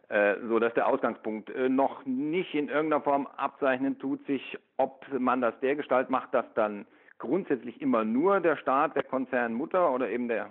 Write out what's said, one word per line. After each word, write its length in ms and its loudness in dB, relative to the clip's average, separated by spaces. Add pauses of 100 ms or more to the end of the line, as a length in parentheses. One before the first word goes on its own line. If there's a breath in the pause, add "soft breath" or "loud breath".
Äh, 280 2 (120)
so 120 4
dass 140 0
der 120 2
Ausgangspunkt, 640 -2
äh, 180 0
noch 380 0
nicht 480 -2
in 140 -2
irgendeiner 340 0
Form 240 0
abzeichnen 720 -2
tut 280 -6
sich, 300 -4 (200)
ob 280 -2 (140)
man 220 2
das 180 0
dergestalt 520 0
macht, 220 -4
dass 220 2
dann 320 -2 (320 loud breath)
grundsätzlich 600 -4
immer 240 2
nur 360 2
der 160 2
Staat, 380 0
der 80 0
Konzernmutter 880 0
oder 180 0
eben 180 -2
der 220 -2